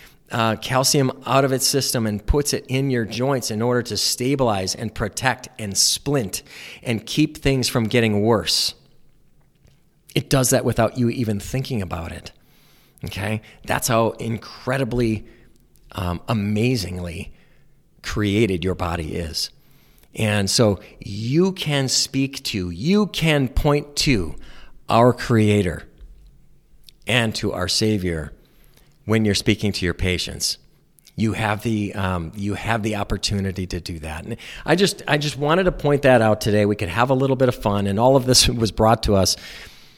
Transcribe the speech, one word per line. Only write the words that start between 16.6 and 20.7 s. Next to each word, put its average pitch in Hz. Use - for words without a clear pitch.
created 101
your 90
body 85
is. 80
And 104
so 104